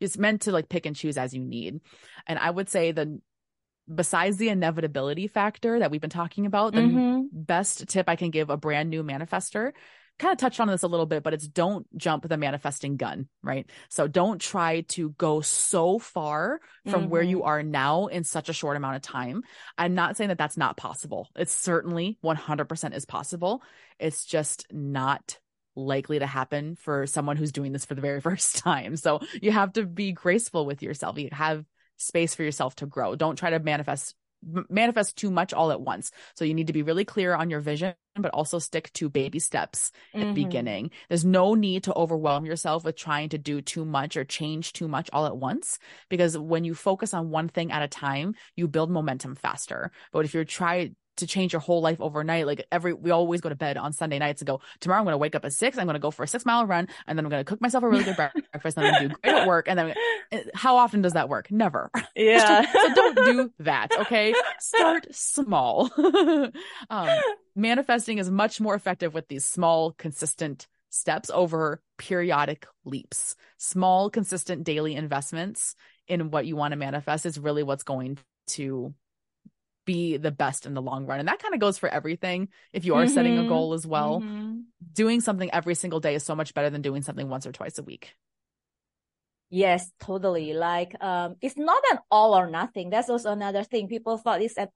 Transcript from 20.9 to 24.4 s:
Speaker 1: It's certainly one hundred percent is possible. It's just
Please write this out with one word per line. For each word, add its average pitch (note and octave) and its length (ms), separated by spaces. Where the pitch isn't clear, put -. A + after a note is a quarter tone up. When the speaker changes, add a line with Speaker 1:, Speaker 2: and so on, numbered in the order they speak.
Speaker 1:
It's - 180
certainly E3+ 680
one D#3+ 160
hundred D3+ 280
percent D#3+ 280
is - 120
possible. F3+ 560
It's D#3 260
just - 460